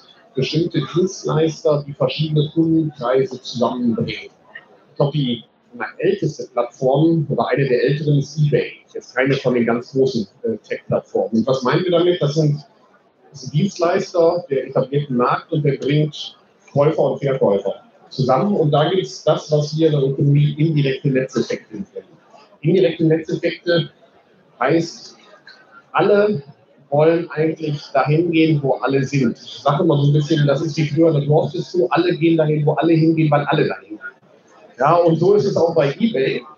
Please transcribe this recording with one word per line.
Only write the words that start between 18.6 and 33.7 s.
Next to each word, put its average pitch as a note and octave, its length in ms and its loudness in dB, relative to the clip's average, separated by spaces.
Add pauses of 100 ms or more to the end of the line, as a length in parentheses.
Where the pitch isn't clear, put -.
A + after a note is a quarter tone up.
da D3 180 2
gibt's - 340 -4
das, D3+ 280 0
was D3+ 260 0
wir D#3+ 100 4
in D3 60 0
der C3+ 160 0
Ökonomie D3 480 2
indirekte D3 520 0
Netzeffekte A#2+ 680 -4
nennen. - 320 -14 (540)
Indirekte E3+ 440 2
Netzeffekte E3 840 -2 (680)
heißt, - 560 -4 (760)
alle G3+ 500 2 (520)
wollen E3 380 2
eigentlich D#3 500 -4 (100)
dahin D3+ 400 2
gehen, D#3+ 300 2
wo C3+ 140 0
alle C3+ 280 0
sind. C3 400 0
Ich - 180 -18
sage D3 220 0
immer D3+ 140 4
so C#3 100 2
ein D3 60 4
bisschen, D3 340 2
das C#3+ 140 0
ist D#3+ 160 -6
wie D3 100 0
früher, D#3+ 240 2
das C#3+ 140 0
Dorf D3+ 300 0
ist D#3+ 160 -8
so, F3+ 180 0
alle E3+ 280 0
gehen E3 200 2
dahin, D3+ 280 0
wo D3 80 2
alle D#3+ 200 2
hingehen, D#3 380 2
weil C#3+ 140 4
alle D3 220 0
dahin - 220 -10